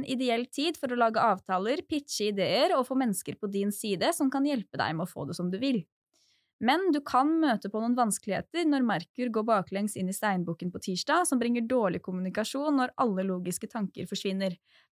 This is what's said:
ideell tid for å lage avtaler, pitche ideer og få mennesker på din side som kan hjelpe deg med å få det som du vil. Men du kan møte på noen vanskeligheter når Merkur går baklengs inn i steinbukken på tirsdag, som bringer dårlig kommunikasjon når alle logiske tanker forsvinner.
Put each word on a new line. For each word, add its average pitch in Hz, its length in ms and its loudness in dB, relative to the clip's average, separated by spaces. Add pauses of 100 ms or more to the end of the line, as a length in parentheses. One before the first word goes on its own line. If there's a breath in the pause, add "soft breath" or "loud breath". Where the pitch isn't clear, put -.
ideell 247 420 0
tid 302 300 -2
for 277 100 -4
å 247 100 -2
lage 226 220 2
avtaler, 202 680 0
pitche 220 440 -2
ideer 196 440 2
og 254 120 2
få 262 80 -4
mennesker 247 400 0
på 202 160 -6
din 202 200 0
side 208 440 0
som 269 160 2
kan 277 160 0
hjelpe 269 320 -4
deg 156 160 0
med 170 120 -4
å - 40 -18
få - 160 -8
det 175 80 -8
som 180 160 -2
du 190 80 -4
vil. 247 240 0 (760)
Men 294 320 4
du 285 100 2
kan 262 240 2 (140)
møte 240 280 2
på 214 140 -4
noen 240 140 2
vanskeligheter 233 680 -2
når 285 220 4
Merkur 214 420 -2
går 220 140 0
baklengs 202 560 0
inn 185 80 0
i 185 80 -4
steinbukken 180 560 -2
på 185 80 -10
tirsdag, 285 480 0
som 269 100 2
bringer 240 300 0
dårlig 208 340 2
kommunikasjon 214 760 -2
når 247 180 0
alle 196 300 2
logiske 180 400 -4
tanker 190 400 -6
forsvinner. 190 480 -4 (380 soft breath)